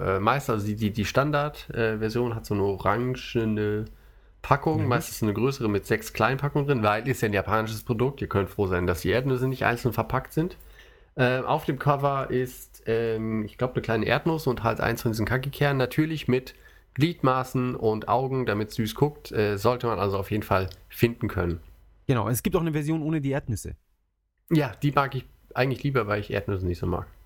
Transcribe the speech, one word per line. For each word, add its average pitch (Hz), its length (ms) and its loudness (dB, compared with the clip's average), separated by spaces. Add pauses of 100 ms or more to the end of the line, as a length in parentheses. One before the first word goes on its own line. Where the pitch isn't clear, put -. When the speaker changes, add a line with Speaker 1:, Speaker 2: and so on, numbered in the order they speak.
(160)
Speaker 1:
äh, 92 40 2
meist, 123 300 2
also 104 160 0
die, 107 100 -2
die, 107 160 0
die 104 120 -2
Standard, 147 680 0
äh, 110 280 0
Version 117 360 0
hat 113 120 -8
so 107 80 -2
eine 101 80 2
orangene 107 1200 0 (560)
Packung, 156 400 2
Speaker 2:
Mhm. 139 60 0
Speaker 1:
meistens 123 340 -2
eine 107 120 2
größere 120 340 0
mit 101 180 0
sechs - 260 -2
Kleinpackungen 139 560 0
drin, 127 140 2
weil 107 260 2
ist 127 120 0
ja 113 80 2
ein 104 40 -2
japanisches 110 500 0
Produkt. 123 380 -2
Ihr 98 80 -4
könnt 98 200 2
froh 101 180 -2
sein, 90 200 0
dass 87 140 0
die 87 100 0
Erdnüsse 127 380 2
nicht 127 160 -4
einzeln 120 280 0
verpackt 123 400 -2
sind. 160 240 -2 (600)
Äh, 127 240 2
auf 147 240 0
dem 139 140 -2
Cover 139 520 0
ist, - 560 -4
ähm, 110 600 0
ich - 120 -14
glaub, 120 140 0
eine 120 100 -2
kleine 113 240 0
Erdnuss 156 400 0
und 113 160 -2
halt 113 180 0
eins 113 220 0
von 117 100 0
diesen 110 140 0
Kaki-Kernen. 135 520 0
Natürlich 156 500 0
mit 127 260 0 (400)
Gliedmaßen 131 800 0
und 110 340 0
Augen, 127 380 0
damit 104 240 -2
süß 110 240 -4
guckt. - 380 -2
Äh, 104 260 2
sollte 120 280 2
man 110 120 0
also 98 200 2
auf 98 120 -4
jeden 104 120 0
Fall 95 260 2 (200)
finden 117 400 0
können. 87 320 -2 (460)
Speaker 2:
Genau, 113 220 2
es 120 160 -2
gibt 185 100 0
auch 175 60 4
eine 165 120 -2
Version 156 300 -2
ohne 156 180 0
die 139 120 -2
Erdnüsse. 104 420 -4 (760)
Speaker 1:
Ja, 143 300 2
die 143 120 2
mag 139 240 2
ich 127 100 -8 (280)
eigentlich 127 280 2
lieber, 131 240 2
weil 104 140 0
ich - 100 -8
Erdnüsse 101 360 -2
nicht 87 120 -2
so 98 80 -4
mag. 90 220 -2 (180)